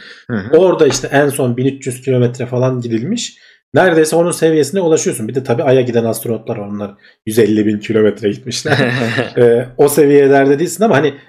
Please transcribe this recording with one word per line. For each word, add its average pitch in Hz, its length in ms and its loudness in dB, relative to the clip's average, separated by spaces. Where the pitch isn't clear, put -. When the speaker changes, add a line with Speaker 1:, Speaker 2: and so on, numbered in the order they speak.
Speaker 1:
Hı 120 100 -6
hı. 110 200 0
Speaker 2:
Orada 165 300 4
işte 135 240 -2
en 143 180 2
son 127 280 -2
bin 127 80 -4
üç 135 220 -4
yüz 127 140 -10
kilometre 123 440 -2
falan 127 360 -2
gidilmiş. 120 560 -6
Neredeyse 160 420 2
onun 170 160 2
seviyesine 160 500 0
ulaşıyorsun. 156 460 -2
Bir 120 80 -10
de 135 80 -2
tabii 127 200 -2
Ay'a 131 180 4
giden 117 220 -2
astronotlar, 113 540 -6
onlar 101 340 -10
yüz 110 140 0
elli 107 260 2
bin 107 140 -2
kilometre 107 500 0
gitmişler. - 500 -4
Speaker 1:
<laughs> 120 580 -4
Speaker 2:
Ee, 120 280 4
o 143 120 4
seviyelerde 139 720 4
değilsin 175 240 -2
ama 208 140 2
hani, 143 160 0